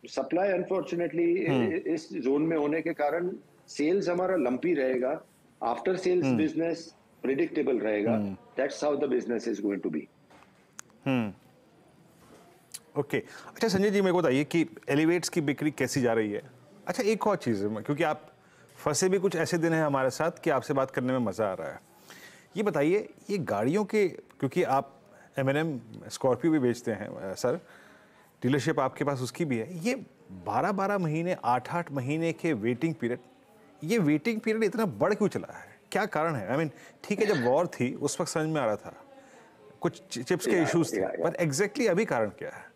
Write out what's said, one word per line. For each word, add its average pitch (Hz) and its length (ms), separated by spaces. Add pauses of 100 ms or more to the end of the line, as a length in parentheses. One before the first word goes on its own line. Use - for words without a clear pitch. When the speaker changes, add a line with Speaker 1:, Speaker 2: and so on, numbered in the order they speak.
Speaker 1:
supply 180 460
unfortunately 175 960
Speaker 2:
हम्म। 127 220
Speaker 1:
इ-, 160 80
इस 160 340
जोन 143 280
में 160 160
होने 147 240
के 165 120
कारण 170 440 (300)
sales 165 420
हमारा 185 260
lumpy 131 380
रहेगा, 131 500 (400)
after 120 360
sales 180 240
Speaker 2:
हम्म। 135 220
Speaker 1:
business 160 320 (480)
predictable 135 560
रहेगा। 107 320
Speaker 2:
हम्म। 104 500
Speaker 1:
That's 143 200
how 147 200
the 131 140
business 113 380
is 101 100
going 101 200
to 90 60
be। 76 100 (1040)
Speaker 2:
हम्म। 120 280 (1700)
ओके, 139 180 (300)
अच्छा - 200
संजय 196 240
जी, 196 100
मेरे 185 100
को 180 80
बताइए 143 240
कि 160 240 (220)
elevates 160 400
की 170 120
बिक्री 143 300
कैसी 131 300
जा 117 120
रही 110 180
है? 104 100 (460)
अच्छा, 196 160
एक 214 240
और 202 80
चीज़ 104 320
है, 104 160
क्योंकि 147 200
आप 151 300 (520)
फंसे 151 240
भी 196 100
कुछ 175 160
ऐसे 165 220
दिन 165 160
हैं 160 100
हमारे 135 260
साथ 160 220
कि - 180
आपसे 139 240
बात 135 180
करने 127 220
में 131 60
मज़ा 104 320
आ - 20
रहा 80 180
है। - 80 (800)
ये 214 60
बताइए, 165 460 (200)
ये 202 80
गाड़ियों 139 480
के, 208 220
क्योंकि - 560
आप - 380 (380)
एम 135 100
एन 139 80
एम 156 240 (260)
Scorpio 139 460
भी 156 60
बेचते 120 320
हैं, 104 160
अ, 95 260
सर, 131 220 (880)
Dealership 143 360
आपके 131 240
पास 135 180
उसकी 127 240
भी 127 120
है, 160 220
ये 240 160 (360)
बारह 104 400
बारह 196 260
महीने, 170 460
आठ 123 300
आठ 170 180
महीने 151 420
के 160 200
waiting 123 420
period, 120 240 (640)
ये 196 140
waiting 220 420
period 220 240
इतना 214 220
बढ़ 151 280
क्यों 202 160
चला - 240
है? - 260 (120)
क्या 202 140
कारण 160 280
है? 110 220
I 151 40
mean, 160 100 (340)
ठीक 202 160
है, 220 60
जब 160 200
war 151 220
थी 123 260
उस - 280
वक्त 165 100
समझ 156 180
में 156 120
आ 120 40
रहा 107 100
था, - 300 (760)
कुछ - 200 (100)
चि-, 120 120
चिप्स - 220
के - 60
Speaker 1:
या, 175 120
Speaker 2:
issues 165 300
थे, 101 80
Speaker 1:
या, 92 60
या। - 180
Speaker 2:
but 170 140
exactly 185 480
अभी 196 180
कारण 113 240
क्या - 200
है? - 260